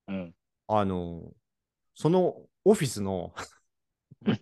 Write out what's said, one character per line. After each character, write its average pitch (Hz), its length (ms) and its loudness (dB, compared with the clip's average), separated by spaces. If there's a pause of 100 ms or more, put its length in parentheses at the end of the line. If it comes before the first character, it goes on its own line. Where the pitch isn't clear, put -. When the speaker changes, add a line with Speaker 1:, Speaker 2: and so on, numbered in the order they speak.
Speaker 1:
う 101 40 -6
ん。 90 220 -8 (320)
Speaker 2:
あ 104 180 2
の、 87 380 -4 (720)
そ - 160 0
の 180 240 2 (300)
オ 208 100 8
フ 175 100 0
ィ 127 40 -2
ス 104 120 -6
の 95 340 -4
<laughs> - 920 -16
Speaker 1:
う 214 60 2
ん。 - 100 0